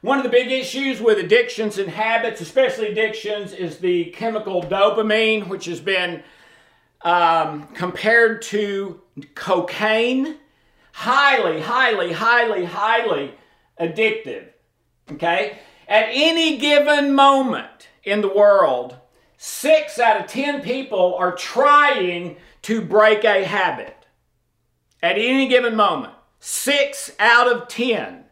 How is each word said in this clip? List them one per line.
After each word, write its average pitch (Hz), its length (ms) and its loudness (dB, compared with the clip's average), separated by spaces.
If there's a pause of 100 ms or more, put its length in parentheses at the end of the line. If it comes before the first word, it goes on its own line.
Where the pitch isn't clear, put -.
One 269 160 0
of 247 60 -2
the 226 60 -2
big 247 200 2
issues 262 500 -4
with 214 180 2
addictions 214 600 0
and 196 100 -4
habits, 226 520 -4
especially 220 480 -2
addictions, 208 640 -4
is 175 260 -10
the 175 280 -2
chemical 208 560 -6
dopamine, 214 880 0
which 190 180 -10
has 175 140 -8
been, 180 420 -4 (800)
um, 165 680 0
compared 220 760 0
to 202 580 -6 (340)
cocaine. 226 1000 -2 (560)
Highly, 247 680 0
highly, 220 520 0
highly, 220 520 0
highly 202 720 -2 (440)
addictive. 165 680 -4 (640)
Okay? 170 460 -4 (280)
At 220 240 2
any 320 460 0
given 285 580 2
moment 269 760 2 (140)
in 208 200 -2
the 196 120 -2
world, 165 640 4 (400)
six 302 640 0
out 226 200 4
of - 80 -8
ten 285 360 -6
people 208 540 -2
are 180 180 -2
trying 233 1000 2 (260)
to 220 180 -2
break 214 440 4
a 196 200 2
habit. 180 640 -6 (960)
At 185 160 0
any 262 280 2
given 240 300 2
moment, 175 380 0 (240)
six - 800 -4
out 233 340 4
of - 160 -6
ten. 175 640 -6